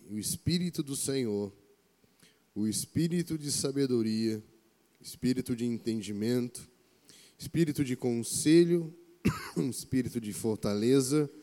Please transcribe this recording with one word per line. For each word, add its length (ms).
o 100
Espírito 680
do 100
Senhor, 580
o 140
Espírito 680
de 140
sabedoria, 880
Espírito 560
de 80
entendimento, 1040
Espírito 460
de 140
conselho, 960
<clears throat> 440
Espírito 520
de 120
fortaleza, 960